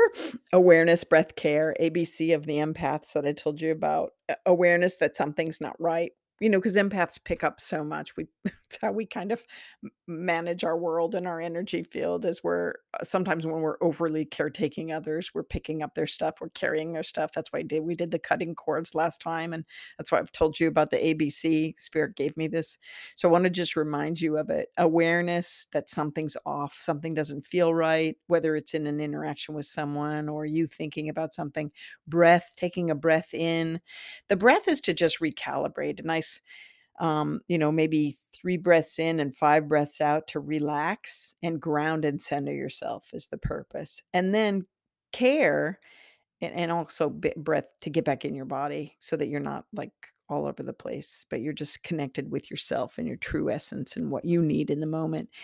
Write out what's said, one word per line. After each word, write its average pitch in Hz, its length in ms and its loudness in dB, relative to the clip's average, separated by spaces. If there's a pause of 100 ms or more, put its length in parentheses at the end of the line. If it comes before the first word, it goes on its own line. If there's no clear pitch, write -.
(520)
awareness, 170 540 8
breath 160 320 4
care, 156 420 2
A 165 100 2
B 170 140 0
C 165 300 0
of 147 120 0
the 147 100 -4
empaths 151 580 -2
that 143 120 -2
I 147 60 2
told 147 300 -4
you 160 100 0
about? 160 400 0 (160)
A-, - 80 -2 (100)
awareness 180 520 6
that 151 180 0
something's 156 460 -2
not - 180 -8
right. 165 320 -2 (300)
You 220 80 4
know, 196 100 6
'cause 190 160 0
empaths 196 480 0
pick 170 200 -4
up - 180 -2
so 156 220 -4
much. 151 340 -8
We, 160 80 -6 (100)
<laughs> - 100 -12
it's - 360 -6
how 214 100 0
we 214 140 -2
kind 202 260 -6
of 233 120 -4 (400)
m-, - 80 -12 (160)
manage 170 560 -2
our 165 120 2
world 165 380 0
and 180 140 -2
our 165 120 -4
energy 170 440 -4
field 170 420 -2
is 175 180 -2
we're, 170 300 0 (220)
uh, - 80 -6
sometimes 165 420 0
when 160 160 -2
we're 156 180 -2
overly 156 460 0
caretaking 151 680 -4
others, 156 440 -6
we're 165 80 -6
picking 156 400 -6
up - 100 -8
their 160 140 -2
stuff, - 340 -4
we're 165 80 -10
carrying 156 440 -2
their 156 100 -4
stuff. - 280 -2
That's 156 220 -6
why 139 60 -2
I - 20 -4
did, 156 220 -2
we 170 100 -2
did 170 160 -2
the 170 80 -2
cutting 165 380 -2
cords 160 400 -4
last 160 260 0
time, 165 320 -6
and 165 120 -8 (340)
that's 156 120 -4
why 165 60 4
I've - 140 -2
told 156 280 2
you 165 80 4
about 156 220 4
the - 160 2
A 160 80 4
B 156 160 0
C. 160 480 0
Spirit - 380 -2
gave 143 200 -2
me 160 120 -2
this. 160 280 -4 (400)
So - 140 4
I - 20 8
wanna 180 200 6
just 175 240 -2
remind 151 440 -2
you 151 180 2
of 151 120 -2
it. 151 280 -2
Awareness 170 960 2
that 147 180 -2
something's 151 460 -4 (100)
off, 143 340 -6
something 160 320 -4
doesn't 147 320 -4
feel 170 260 4
right, 160 540 2
whether 160 300 2
it's 151 180 -4
in 151 140 -2
an 147 120 -2
interaction 151 540 -6
with 147 140 -8
someone 151 600 -4
or 151 200 -4
you 160 180 0
thinking 156 420 -6
about 156 280 -6
something. 151 360 -6 (360)
Breath, 170 480 8
taking 175 340 -2
a 156 60 2
breath 160 400 2
in. 165 440 0 (480)
The 202 100 4
breath 254 300 6
is 311 140 2
to 180 140 0
just 165 240 2
recalibrate, 147 800 -4
and 160 120 -4
I 165 100 0 (760)
um, 151 480 0
you 175 100 2
know, 151 140 4
maybe 156 440 2 (160)
three 180 260 -2
breaths 165 420 4
in 165 200 2
and 139 160 -2
five 151 320 4
breaths 147 340 2
out 151 260 2
to - 120 -6
relax 147 1000 -4
and 165 180 -2
ground 156 460 0
and 147 160 0
center 143 320 -4
yourself - 600 -8
is - 140 -10
the - 100 -10
purpose. - 640 -6 (100)
And 185 200 2
then 202 340 2 (440)
care, 190 680 2 (600)
and, - 120 -6
and 170 180 -2
also 165 380 -2
b-, 147 260 -4
breath 151 300 0 (160)
to - 80 -6
get 156 160 0
back 139 180 -2
in 147 120 -6
your 135 100 -8
body 147 540 -6
so - 180 -6
that 143 100 -2
you're 147 120 -4
not, 143 340 -6
like, - 180 -8 (380)
all 147 160 -4
over 143 180 -8
the 135 100 -10
place, - 560 -10
but 120 120 -6
you're 147 100 -6
just - 320 -8
connected 143 480 -6
with - 180 -8
yourself - 480 -4
and - 80 -6
your - 120 -8
true 156 320 -4
essence - 480 -4
and - 140 -4
what 135 120 -6
you 170 180 2
need 151 280 0
in 147 100 0
the 156 60 -4
moment. 160 420 -4 (160)